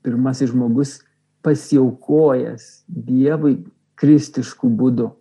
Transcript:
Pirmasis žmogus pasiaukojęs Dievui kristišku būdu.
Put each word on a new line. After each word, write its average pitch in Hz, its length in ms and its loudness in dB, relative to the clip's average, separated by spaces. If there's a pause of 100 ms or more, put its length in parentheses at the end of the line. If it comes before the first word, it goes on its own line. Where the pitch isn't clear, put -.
Pirmasis 127 540 -2
žmogus 123 460 -2 (440)
pasiaukojęs 135 1400 0
Dievui 135 720 0 (420)
kristišku 139 720 0
būdu. 117 500 0